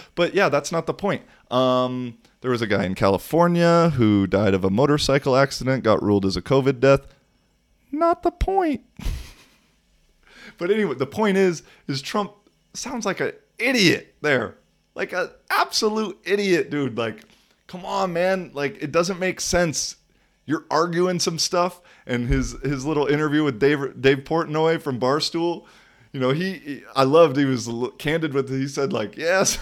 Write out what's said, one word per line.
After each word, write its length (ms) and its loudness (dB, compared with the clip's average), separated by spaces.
But 180 0
yeah, 140 2
that's 240 -2
not 140 -4
the 80 -4
point. 300 -4
Um, 680 0
there 120 -4
was 100 0
a 60 -2
guy 180 0
in 100 -4
California 960 4
who 380 4
died 260 2
of 100 2
a 60 2
motorcycle 680 2
accident, 480 0
got 180 4
ruled 240 2
as 120 -2
a 40 -6
covid 380 2
death. 220 6
Not 320 0
the 80 0
point. 540 -2
<laughs> 60 -12
But 140 0
anyway, 240 0
the 120 -2
point 300 0
is, 260 2
is 140 -4
Trump 300 -4
sounds 320 -8
like 140 -4
an 140 -2
idiot 640 0
there. 360 0
Like 160 -6
an 180 -4
absolute 760 -2
idiot, 460 0
dude. 280 -4
Like, 260 -4
come 180 -14
on, 280 -2
man. 400 -2
Like, 280 -4
it 100 -6
doesn't 280 0
make 220 -4
sense. 560 -2
You're 240 -4
arguing 500 0
some 200 -4
stuff, 420 -2
and 220 -4
his, 340 0
his 240 -4
little 220 0
interview 360 2
with 160 -2
Dave, 420 0
Dave 180 4
Portnoy 600 0
from 200 -6
Barstool, 680 -2
you 80 -8
know, 100 0
he, 240 -2
he, 300 -12
I 80 4
loved, 340 6
he 80 2
was 220 -2
l-, 240 -4
candid 420 -4
with 180 -2
it. 80 -4
He 80 -4
said, 260 -4
like, 240 -6
"Yes, 440 0